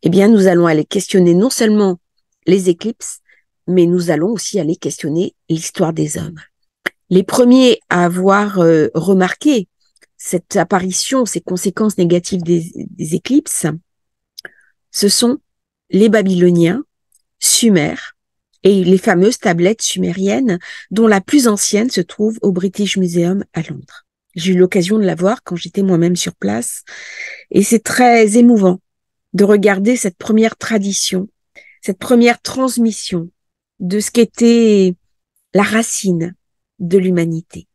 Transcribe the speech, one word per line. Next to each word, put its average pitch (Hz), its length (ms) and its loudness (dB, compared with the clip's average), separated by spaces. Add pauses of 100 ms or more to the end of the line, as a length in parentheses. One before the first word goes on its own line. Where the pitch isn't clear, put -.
Eh - 80 0
bien, 196 200 4
nous 202 180 6
allons 175 180 2
aller 156 180 0
questionner 180 520 0
non 226 160 0
seulement 208 480 0 (480)
les 185 240 2
éclipses, - 480 -8 (480)
mais 175 180 2
nous 175 240 -2
allons 165 200 -2
aussi 208 300 -6
aller 156 180 -4
questionner 160 580 -6 (120)
l'histoire 165 460 -4
des 156 240 -6
hommes. 160 240 -12 (720)
Les 185 100 4
premiers 247 580 4 (100)
à - 160 0
avoir, 196 560 0
euh, 160 340 4
remarqué 185 720 0 (500)
cette - 380 -8
apparition, 190 720 -2
ces 170 120 -6
conséquences 196 600 -4
négatives 175 420 -2
des, 170 320 -2
des 160 400 -10
éclipses, - 540 -2 (1200)
ce - 180 -2
sont 240 300 0 (560)
les 202 140 4
Babyloniens, 185 760 2 (540)
Sumer 180 560 0 (680)
et 190 220 4
les 185 120 4
fameuses 190 420 2
tablettes 175 420 0
sumériennes, 190 760 -4 (320)
dont 220 160 2
la 208 140 4
plus 247 300 2
ancienne 214 400 -2
se 208 100 -4
trouve 220 420 -4
au 202 120 0
British 185 420 -4
Museum 180 560 -2
à 165 100 -6
Londres. - 440 -14 (280)
J'ai 180 200 -2
eu 180 40 2
l'occasion 185 400 2
de 214 60 0
la 175 120 -2
voir 190 280 -4
quand 175 140 -10
j'étais 175 240 -8
moi-même 180 340 2
sur 175 180 -8
place, 208 500 -8 (680)
et - 120 2
c'est 220 220 0
très 233 540 2
émouvant 208 420 4 (540)
de 185 100 2
regarder 202 540 2
cette 196 200 -6
première 220 380 0
tradition, 196 720 -4 (540)
cette - 180 -8
première 240 420 2
transmission 226 880 -4 (520)
de 185 180 -4
ce - 120 -6
qu'était 226 840 2 (580)
la 196 100 2
racine 196 720 -4 (440)
de 185 200 0
l'humanité. 170 760 -4